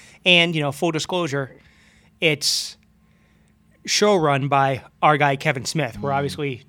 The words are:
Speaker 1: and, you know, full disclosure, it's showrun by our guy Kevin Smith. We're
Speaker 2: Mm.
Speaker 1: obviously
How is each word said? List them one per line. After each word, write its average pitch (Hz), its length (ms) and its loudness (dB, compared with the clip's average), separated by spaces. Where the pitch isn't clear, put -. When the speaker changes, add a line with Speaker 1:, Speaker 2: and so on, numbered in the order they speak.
Speaker 1:
and, 175 300 4
you 156 60 -2
know, 143 100 -2
full 165 200 -2
disclosure, 147 640 -4
it's - 560 -2
showrun 156 600 2
by 135 340 0
our 151 160 6
guy 139 180 2
Kevin 135 300 -2
Smith. 117 340 -6
We're 139 120 -4
Speaker 2:
Mm. 135 40 -2
Speaker 1:
obviously 139 540 -4